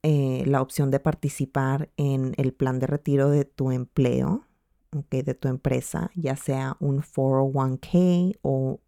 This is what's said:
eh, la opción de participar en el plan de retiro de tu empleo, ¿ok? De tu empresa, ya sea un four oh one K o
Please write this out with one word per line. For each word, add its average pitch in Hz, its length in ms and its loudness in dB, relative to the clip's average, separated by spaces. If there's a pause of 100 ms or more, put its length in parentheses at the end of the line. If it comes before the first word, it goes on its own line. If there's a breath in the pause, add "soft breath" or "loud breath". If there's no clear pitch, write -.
eh, 135 420 0
la 135 160 2
opción 135 300 -2
de 139 80 2
participar 143 960 -2
en 135 400 0
el 131 160 0
plan 131 260 -2
de 131 80 -2
retiro 139 420 2
de 143 160 4
tu 131 280 -4
empleo, 127 760 0 (480)
¿ok? 143 160 -8
De 131 240 -4
tu - 140 -4
empresa, 135 680 -2
ya 139 220 -4
sea 135 420 -4
un 143 240 -2
four 135 380 0
oh 135 120 2
one 131 260 0
K 180 640 2
o 135 460 -2